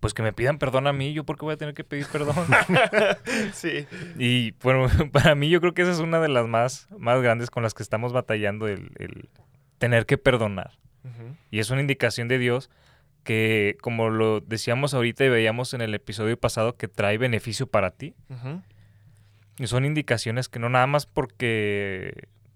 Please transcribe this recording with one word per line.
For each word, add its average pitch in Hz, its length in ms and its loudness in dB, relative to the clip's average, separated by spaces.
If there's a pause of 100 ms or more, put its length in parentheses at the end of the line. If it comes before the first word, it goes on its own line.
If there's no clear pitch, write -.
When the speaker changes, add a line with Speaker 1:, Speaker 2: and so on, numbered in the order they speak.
Speaker 1:
pues, 110 140 0
que - 80 -4
me 110 100 0
pidan 135 260 0
perdón 131 300 0
a 143 40 4
mí, 139 200 -4
¿yo 151 120 -6
por 156 140 -6
qué - 60 -10
voy 156 100 -4
a 151 40 -8
tener 147 160 -10
que 151 100 -12
pedir 143 220 -6
perdón?". 147 280 -2
Speaker 2:
<laughs> 208 1160 2
Sí. 147 340 -6 (320)
Speaker 1:
Y, 123 340 0 (100)
bueno, 131 260 2
<laughs> 143 240 2
para 147 220 6
mí 143 160 2
yo 175 100 6
creo 170 140 2
que 175 80 2
esa 180 100 2
es 175 80 0
una 165 180 0
de 160 100 2
las 123 200 2
más, 117 480 0
más 123 260 2
grandes 117 280 2
con 120 120 -4
las 110 120 -2
que - 80 -12
estamos 113 320 -4
batallando, 107 540 -2
el, 92 300 -8
el - 300 -14 (500)
tener 117 280 4
que 139 120 4
perdonar. 110 600 0 (260)
Speaker 2:
Ujú. 120 320 -16 (140)
Speaker 1:
Y 107 100 -2
es 107 100 -2
una 135 120 0
indicación 123 460 0
de 131 100 2
Dios 123 320 0 (520)
que, 110 600 2
como 113 280 -2
lo 110 300 2
decíamos 123 540 -2
ahorita 120 300 2
y 135 40 6
veíamos 117 460 2
en 123 80 -6
el 110 120 -4
episodio 107 460 -4
pasado, 117 360 0
que 110 120 -8
trae 104 300 0
beneficio 120 500 -2
para 95 240 2
ti. - 240 -16 (120)
Speaker 2:
Ujú. 135 340 -12 (960)
Speaker 1:
Y 127 100 -6
son 127 160 0
indicaciones 127 640 -2
que - 100 -12
no 117 120 -4
nada 127 180 4
más 143 180 0
porque, 104 1200 -4 (280)